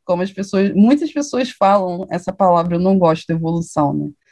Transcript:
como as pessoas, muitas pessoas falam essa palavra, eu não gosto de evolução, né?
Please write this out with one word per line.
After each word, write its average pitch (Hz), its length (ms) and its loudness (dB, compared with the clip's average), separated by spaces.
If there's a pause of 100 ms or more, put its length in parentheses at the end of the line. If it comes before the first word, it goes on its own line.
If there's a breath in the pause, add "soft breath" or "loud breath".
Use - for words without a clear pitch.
como 180 160 0
as 196 100 -6
pessoas, 196 420 -2
muitas 285 380 4
pessoas 262 380 -4
falam 190 600 0
essa 175 220 -6
palavra, 175 440 2
eu 175 40 0
não 190 180 2
gosto 165 280 0
de 170 80 -2
evolução, 165 580 -2
né? 147 180 -6 (220 soft breath)